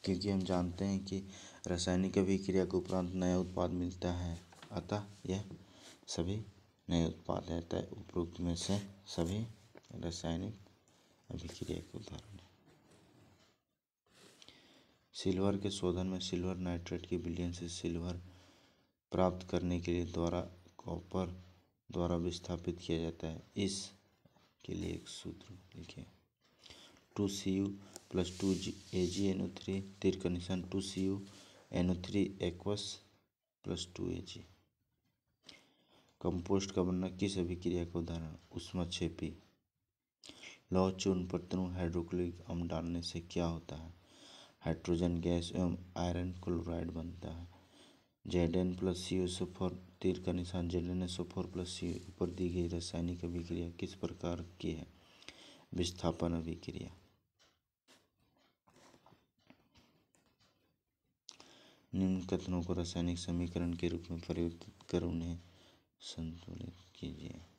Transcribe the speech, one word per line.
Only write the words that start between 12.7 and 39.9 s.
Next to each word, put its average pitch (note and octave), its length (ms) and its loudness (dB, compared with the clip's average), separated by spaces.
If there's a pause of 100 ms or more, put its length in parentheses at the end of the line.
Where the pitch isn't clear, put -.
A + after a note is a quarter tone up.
सिल्वर F#2+ 420 4
के G2 140 0
शोधन F#2 360 2
में F#2 140 0
सिल्वर F2+ 360 0
नाइट्रेट F2 480 -2
के F2+ 140 0
विलयन F2 340 -2
से F2 180 -6
सिल्वर F2 500 -2 (880)
प्राप्त F#2 380 4
करने F2 320 4
के F2 100 0
लिए F2 200 2
द्वारा F2 300 4 (360)
कॉपर F2+ 640 -2 (500)
द्वारा F2 280 2
विस्थापित F2 600 -2
किया E2 200 0
जाता E2 280 -4
है। D#2+ 140 -6 (160)
इस G2 220 0 (840)
के F#2 80 -6
लिए F2 180 -2
एक E2+ 160 -6
सूत्र - 500 -12 (180)
लिखें, - 280 -12 (1120)
टू G2+ 140 4
सी G2 220 0
यू F#2+ 140 4 (460)
प्लस F2+ 280 2
टू G2 140 6
जी, - 200 0 (200)
ए F#2 140 4
जी F#2+ 200 2
एन F#2+ 140 2
ओ F#2 140 0
थ्री, F#2+ 240 -2 (220)
तीर F#2 180 4
का - 100 2
निशान F2+ 340 0
टू F#2+ 180 0
सी F#2+ 220 -2
यू G2 180 2 (500)
एन F2+ 200 4
ओ F2+ 100 4
थ्री G2+ 220 2 (180)
एक्वस F2+ 440 0 (800)
प्लस F#2 300 -2
टू F#2 140 -2
ए F2 140 -2
जी। - 220 -12 (1800)
कंपोस्ट F2+ 500 2
का F#2 120 4
बनना F#2 280 2
किस G2 260 0
अभिक्रिया F2 480 0
का E2+ 140 -4
उदाहरण? E2 360 -4 (200)
ऊष्माक्षेपी। F2 800 -2 (1400)